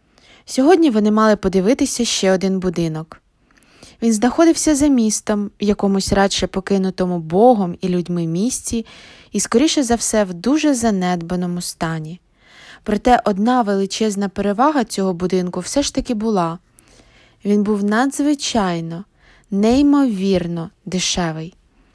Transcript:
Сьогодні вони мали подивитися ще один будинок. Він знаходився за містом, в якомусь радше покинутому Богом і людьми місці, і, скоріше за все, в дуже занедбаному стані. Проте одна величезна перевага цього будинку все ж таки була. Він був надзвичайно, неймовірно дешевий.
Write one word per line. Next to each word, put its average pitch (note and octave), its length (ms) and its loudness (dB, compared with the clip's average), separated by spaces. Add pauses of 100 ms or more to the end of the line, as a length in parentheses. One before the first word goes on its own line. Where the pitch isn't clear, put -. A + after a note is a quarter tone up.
(460)
Сьогодні D#4 440 4
вони G#3+ 220 2
мали G#3+ 240 4
подивитися G#3 680 0
ще - 260 0
один F#3+ 280 0
будинок. E3 640 -6 (800)
Він A3+ 120 2
знаходився D4+ 640 2
за C#4+ 120 2
містом, G#3+ 640 0 (100)
в - 20 -2
якомусь G3 500 0
радше G3 340 2
покинутому F#3 720 -2
Богом F#3 600 2
і F#3+ 80 -4
людьми F3 380 -2
місці, A3+ 580 -4 (460)
і, G3+ 80 -2
скоріше C#4+ 440 0
за A#3 120 0
все, G#3+ 280 -2
в F3+ 100 -4
дуже C#4+ 400 0
занедбаному F3+ 880 -2
стані. D#3+ 580 -8 (640)
Проте G#3+ 420 2
одна A3 360 2
величезна G3+ 680 -2
перевага A3+ 540 0
цього F#3+ 300 -4
будинку F3+ 460 -2
все C#4 220 -2
ж - 140 -6
таки C4 180 -4
була. G3 460 -2 (840)
Він G3+ 180 2
був G3+ 200 0
надзвичайно, G#3 1200 -2 (460)
неймовірно G3+ 1160 2 (160)
дешевий. E3+ 680 -4 (420)